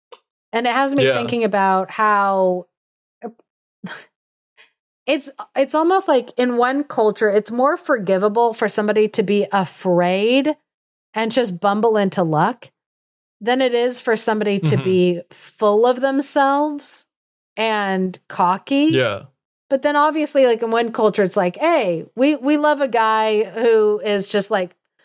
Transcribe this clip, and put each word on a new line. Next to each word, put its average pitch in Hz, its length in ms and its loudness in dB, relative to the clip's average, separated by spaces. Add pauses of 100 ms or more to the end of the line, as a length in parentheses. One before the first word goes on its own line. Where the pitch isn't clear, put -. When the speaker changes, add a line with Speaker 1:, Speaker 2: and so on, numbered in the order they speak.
(500)
Speaker 1:
And 233 160 -2
it 240 60 0
has 269 220 0
me 262 100 2
Speaker 2:
Yeah. 262 80 4
Speaker 1:
thinking 233 320 -2
about 196 460 0
how 196 800 0 (540)
<laughs> 233 60 -14 (1800)
it's, 285 240 -2 (260)
it's 269 180 0
almost 349 340 0
like 277 300 0
in 247 180 0
one 262 280 0
culture, 214 460 0
it's 208 200 0
more 262 260 0
forgivable 214 800 0
for 226 140 -2
somebody 214 400 0
to 214 140 -2
be 202 300 0
afraid 196 1040 0 (580)
and 220 180 -4
just 208 280 -2
bumble 214 380 2
into 196 240 0
luck 165 480 -2 (720)
than 247 200 0
it 247 140 0
is 247 260 -2
for 226 160 0
somebody 214 440 -2
to 160 160 0
Speaker 2:
Mm-hmm. - 80 -2
Speaker 1:
be 180 360 2 (100)
full 214 560 0
of 247 140 0
themselves 277 1040 -2 (500)
and 196 640 -2 (100)
cocky. 269 640 0
Speaker 2:
Yeah. 117 320 0 (460)
Speaker 1:
But 269 120 0
then 294 140 0
obviously, 294 500 2
like, 226 160 0
in 226 80 -4
one 233 220 -2
culture, 214 300 2
it's 185 140 -2
like, 180 200 0
"Hey, 240 500 0 (100)
we, 277 200 2
we 269 200 0
love 294 240 0
a 277 80 0
guy 220 560 0
who 214 580 2
is 202 260 -2
just, 202 220 0
like, 185 240 -4 (300)